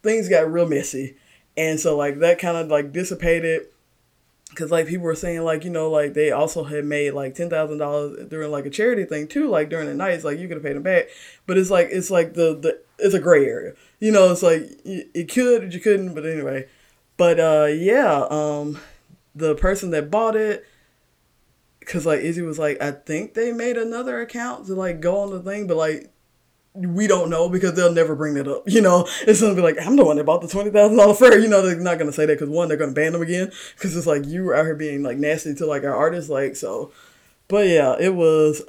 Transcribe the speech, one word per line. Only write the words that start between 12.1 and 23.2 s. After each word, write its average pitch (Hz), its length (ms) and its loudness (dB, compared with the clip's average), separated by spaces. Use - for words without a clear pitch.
the, 165 220 0
the, 160 240 -4
it's 196 160 2
a 185 60 2
gray 147 260 6
area. 117 280 -6
You 214 120 2
know, 190 200 8
it's 175 100 -2
like, 165 260 2
y-, 190 300 -10
it 170 180 -8
could, 247 300 4
but 185 100 -10
you 175 80 -10
couldn't, 196 360 0
but 151 100 -10
anyway. 135 400 -6
But, 170 240 4
uh, 156 300 4
yeah, 170 600 2
um, 147 480 -4
the 151 180 0
person 190 380 -2
that 151 180 -4
bought 220 260 0
it, 214 300 -4
'cause, 165 220 -4
like, 151 140 0
Izzy 170 200 -4
was 160 160 -8
like, 151 240 -2
"I 143 100 -6
think 156 440 -10